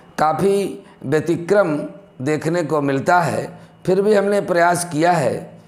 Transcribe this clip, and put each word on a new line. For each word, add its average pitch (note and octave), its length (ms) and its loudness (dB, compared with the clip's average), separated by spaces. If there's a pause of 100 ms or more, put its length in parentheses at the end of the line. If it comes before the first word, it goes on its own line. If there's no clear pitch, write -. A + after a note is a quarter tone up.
(180)
काफ़ी F3+ 680 0 (200)
व्यतिक्रम D#3+ 720 0 (460)
देखने D#3 400 -2
को D3+ 180 -2
मिलता C#3 400 2
है, B2 380 -4 (280)
फिर F#3+ 160 2
भी G#3 120 4
हमने G3+ 260 2
प्रयास E3+ 520 2
किया D#3+ 200 2
है C3 260 0 (300)